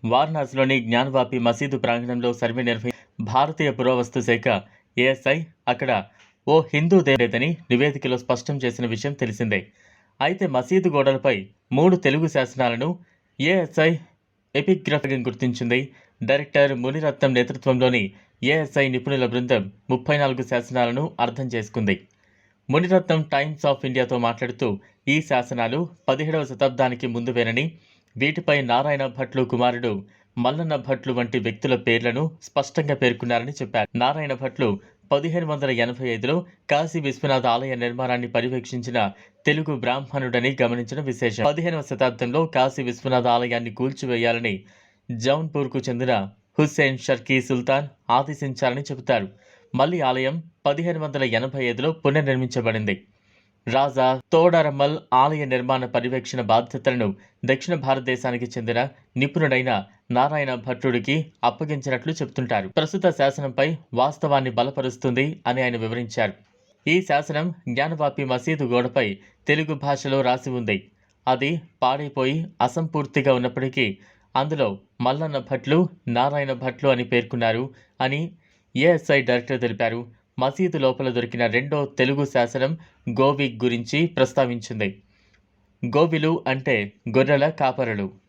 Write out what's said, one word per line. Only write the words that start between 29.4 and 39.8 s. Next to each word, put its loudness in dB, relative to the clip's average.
కుమారుడు 0
మల్లన్న 0
భట్లు -4
వంటి -2
వ్యక్తుల -2
పేర్లను 0
స్పష్టంగా -2
పేర్కొన్నారని 0
చెప్పారు. -2
నారాయణ -2
భట్లు -2
పదిహేను 0
వందల -2
ఎనభై -2
ఐదులో -2
కాశీ 0
విశ్వనాథ 0
ఆలయ 0
నిర్మాణాన్ని -2
పర్యవేక్షించిన -4
తెలుగు 0
బ్రాహ్మణుడని -2